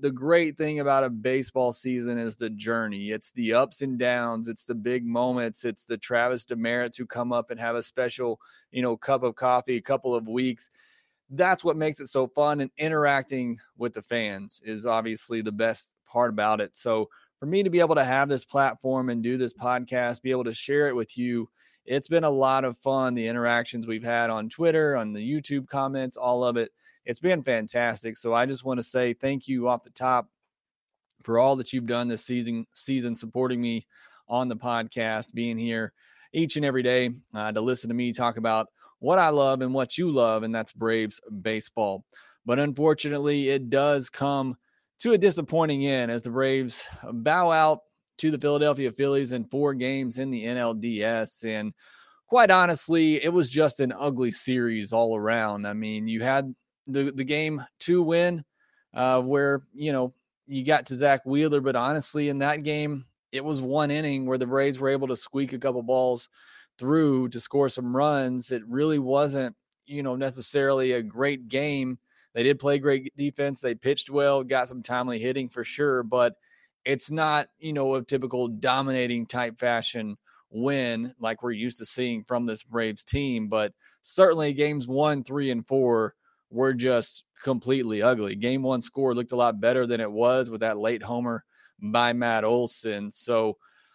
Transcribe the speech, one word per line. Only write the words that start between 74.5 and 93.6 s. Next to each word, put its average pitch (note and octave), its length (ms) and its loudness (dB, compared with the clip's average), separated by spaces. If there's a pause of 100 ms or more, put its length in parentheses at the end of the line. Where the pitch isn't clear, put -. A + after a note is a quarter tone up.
some B2 160 -12
timely B2 340 -2
hitting B2+ 300 -2
for A#2+ 160 -8
sure, C3+ 400 0
but A#2+ 320 2 (480)
it's C3 260 -2
not, D3+ 380 0 (100)
you D#3 140 -8
know, C3+ 240 0
a B2 80 -2
typical B2+ 420 -2
dominating B2 800 0
type A#2+ 320 -4
fashion A2+ 580 -2 (340)
win B2 680 -2
like A2+ 240 -4
we're A#2+ 80 -2
used A#2 280 -4
to A2+ 60 -12
seeing A#2+ 380 -4
from A#2+ 240 -2
this A2 160 -6
Braves A2+ 400 -4
team. B2 460 -4
But G#2+ 240 0 (280)
certainly D#3+ 520 4
games D3 340 0
one, C#3 380 0
three, C3+ 260 -4
and A#2 160 -2
four A#2+ 480 2 (340)
were C3 260 0
just A#2+ 500 0 (180)
completely B2 600 0
ugly. A2 340 2
Game B2 260 -2
one C3 180 0
score B2+ 360 0
looked A#2+ 160 -4
a B2 40 -2
lot A#2+ 240 2
better B2 240 4
than A#2 160 0
it G#2+ 120 -4
was A#2+ 360 2
with A2+ 120 -6
that A2 180 0
late A2 240 -2
homer A#2+ 420 -4 (380)
by A#2 300 2
Matt A#2 320 2
Olson. A2 640 0
So A2 460 0 (380)